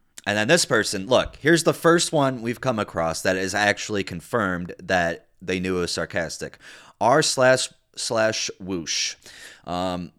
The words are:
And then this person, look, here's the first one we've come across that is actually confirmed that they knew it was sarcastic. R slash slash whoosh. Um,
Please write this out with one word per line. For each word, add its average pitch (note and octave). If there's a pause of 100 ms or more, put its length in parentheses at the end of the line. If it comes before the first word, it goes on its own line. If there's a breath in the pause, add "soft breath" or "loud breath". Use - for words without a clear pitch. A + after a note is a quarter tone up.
(260)
And G#2
then G#2+
this E3+
person, G#2
look, A2
here's D#3+
the D#3+
first E3
one C3+
we've A#2
come A#2+
across E2+
that F#2
is F#2
actually G#2
confirmed F2+
that F2 (120)
they F#2
knew F#2
it -
was E2+
sarcastic. E2 (420 loud breath)
R C3
slash C3 (280)
slash A2 (100)
whoosh. F2+ (480 loud breath)
Um, F2+